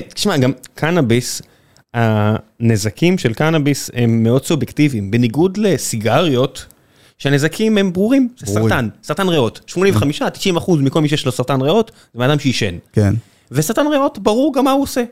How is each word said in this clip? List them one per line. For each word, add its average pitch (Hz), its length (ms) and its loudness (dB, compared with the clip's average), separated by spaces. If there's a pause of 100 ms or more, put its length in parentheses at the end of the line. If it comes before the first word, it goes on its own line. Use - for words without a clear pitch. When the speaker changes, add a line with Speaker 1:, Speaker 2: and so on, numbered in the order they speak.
(140)
Speaker 1:
תשמע, 196 240 -2
גם 127 140 2 (240)
קנאביס, 143 680 0 (520)
הנזקים 110 1200 0
של 120 160 -2
קנאביס 147 600 0
הם 117 300 2
מאוד 120 220 2
סובייקטיביים, 127 680 -2
בניגוד 123 460 0
לסיגריות, 135 1080 0 (520)
שהנזקים 156 600 0
הם 196 160 0
ברורים, 233 440 2
זה - 80 -16
Speaker 2:
ברורים. 107 240 0
Speaker 1:
סרטן, 117 200 -2 (140)
סרטן 190 260 -2
ריאות. 139 380 0
שמונים 190 280 0
וחמישה, 170 340 0
תשעים 180 280 -2
אחוז 160 240 0
מכל 135 200 0
מי 151 80 0
שיש 143 160 -2
לו 131 60 -2
סרטן 135 300 -2
ריאות, 185 300 0 (220)
זה 117 60 -14
בן 123 100 2
אדם 147 100 2
שעישן. 113 360 -2 (180)
Speaker 2:
כן. 101 200 2 (380)
Speaker 1:
וסרטן 220 360 0
ריאות, 285 320 -2
ברור 226 340 0
גם 247 120 0
מה 262 60 2
הוא 277 120 2
עושה, 269 280 -4